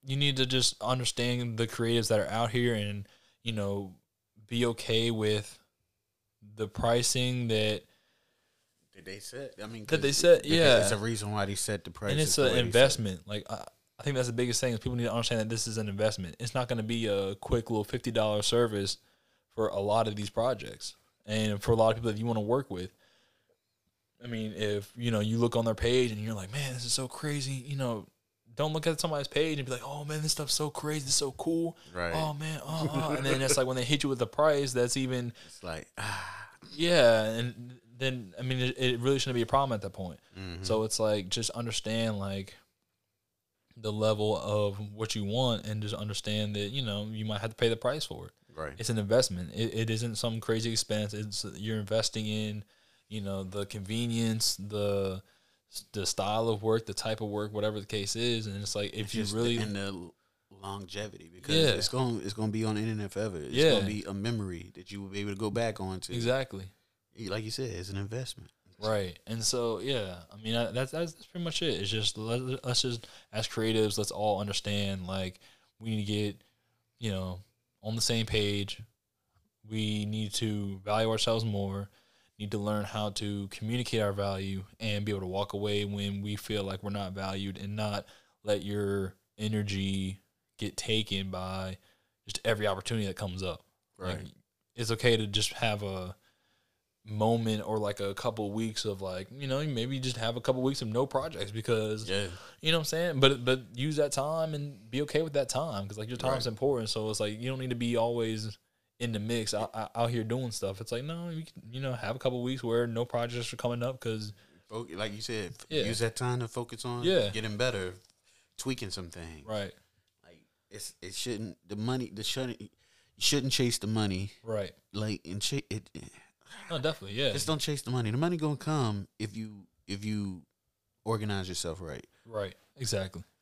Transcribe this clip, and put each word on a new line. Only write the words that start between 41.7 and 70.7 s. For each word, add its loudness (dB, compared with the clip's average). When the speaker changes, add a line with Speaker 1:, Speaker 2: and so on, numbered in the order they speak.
Speaker 1:
like, -4
the -4
level 4
of 2
what -4
you -2
want 2
and -2
just -4
understand -2
that, -2
you -4
know, -4
you -4
might -2
have -4
to -18
pay 4
the 4
price 0
for -10
it. -18
Speaker 2:
Right. -6
Speaker 1:
It's -2
an 2
investment. 2
It, 0
it 0
isn't -2
some -2
crazy 0
expense. 0
It's, -6
you're -2
investing 0
in, -4
you -8
know, -4
the -4
convenience, 0
the, 0
the -4
style 0
of 0
work, 2
the -8
type -4
of -4
work, -4
whatever 0
the -10
case -2
is. 0
And -6
it's -4
like, -2
if -4
Speaker 2:
It's -8
Speaker 1:
you 0
Speaker 2:
just -2
Speaker 1:
really 2
Speaker 2:
the, 0
and -2
the -6
longevity, -10
because -4
Speaker 1:
Yeah. 6
Speaker 2:
it's 2
gonna, 0
it's -6
gonna 0
be 0
on 2
the 0
internet -2
forever. -2
It's -8
Speaker 1:
Yeah. 8
Speaker 2:
gonna 4
be -2
a -6
memory -4
that -18
you -10
will -10
be -6
able -4
to -4
go 0
back -2
on -4
to. -8
Speaker 1:
Exactly. -2
Speaker 2:
Like -2
you -6
said, -4
it's -8
an -4
investment. -8
Speaker 1:
Right. 0
And -4
so, 2
yeah, -2
I -18
mean, -2
I, 2